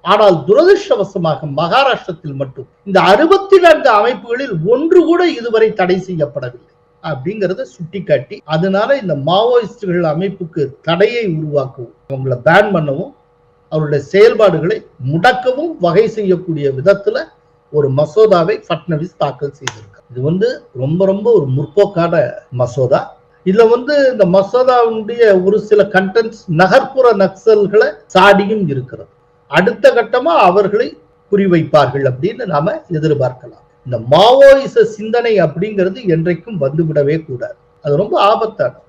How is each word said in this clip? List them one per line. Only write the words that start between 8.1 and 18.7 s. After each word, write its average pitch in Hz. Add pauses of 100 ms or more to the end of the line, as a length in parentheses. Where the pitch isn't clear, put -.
அதனால 196 (140)
இந்த 170 (140)
மாவோயிஸ்டுகள் 196
அமைப்புக்கு 180 (260)
தடையை 220 (120)
உருவாக்கவும், 139 (200)
அவங்கள 131 (120)
பேன் 202
பண்ணவும், 156 (580)
அவருடைய 151 (140)
செயல்பாடுகளை 208 (300)
முடக்கவும் 254 (140)
வகை 190
செய்யக்கூடிய 170 (140)
விதத்துல 208 (440)
ஒரு 139 (120)
மசோதாவை 196 (120)
பட்னவிஸ் 165